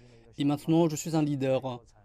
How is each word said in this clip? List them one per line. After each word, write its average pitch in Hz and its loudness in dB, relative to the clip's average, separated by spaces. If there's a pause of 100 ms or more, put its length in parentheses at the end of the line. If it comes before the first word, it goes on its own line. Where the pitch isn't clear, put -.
(380)
Et 139 -4
maintenant, 160 2
je 151 -4
suis 160 -6
un 156 2
leader. 131 -2 (240)